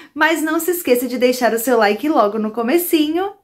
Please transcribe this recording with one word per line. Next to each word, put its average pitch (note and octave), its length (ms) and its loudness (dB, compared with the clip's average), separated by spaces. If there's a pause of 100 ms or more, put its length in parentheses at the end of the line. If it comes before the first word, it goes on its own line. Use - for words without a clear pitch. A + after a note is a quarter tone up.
(140)
Mas D#4 280 0
não D#4+ 180 -2
se F4 100 -4
esqueça B3+ 380 0
de A#3+ 100 -4
deixar B3 340 2
o A3+ 60 0
seu A#3+ 200 0
like G#3+ 300 0
logo A3 300 2
no G#3+ 120 -4
comecinho D#4+ 840 -2 (120)